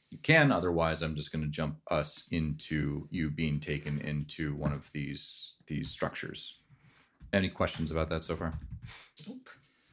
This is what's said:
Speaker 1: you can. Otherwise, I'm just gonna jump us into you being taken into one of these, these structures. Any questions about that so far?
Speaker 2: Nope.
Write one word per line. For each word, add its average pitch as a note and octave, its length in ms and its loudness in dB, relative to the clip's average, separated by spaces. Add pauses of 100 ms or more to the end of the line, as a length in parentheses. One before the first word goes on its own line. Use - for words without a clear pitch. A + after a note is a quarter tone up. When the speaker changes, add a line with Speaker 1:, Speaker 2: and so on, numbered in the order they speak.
(120)
Speaker 1:
you - 100 -12
can. D#3 300 8
Otherwise, E2 500 4
I'm D#2+ 140 0
just D2 160 -4
gonna D#2 160 0
jump D2+ 300 -2 (120)
us - 420 0
into D2+ 760 0
you D#2+ 220 0
being D2+ 280 2
taken D2 400 -2
into D2 560 -2
one D2 160 0
of C#2+ 200 -6
these, - 640 -6 (140)
these D2+ 220 -4
structures. - 680 -6 (760)
Any F#2+ 160 4
questions E2 420 0
about D#2 180 2
that D#2+ 140 0
so E2 120 0
far? E2 160 -2 (760)
Speaker 2:
Nope. B3+ 220 -12 (440)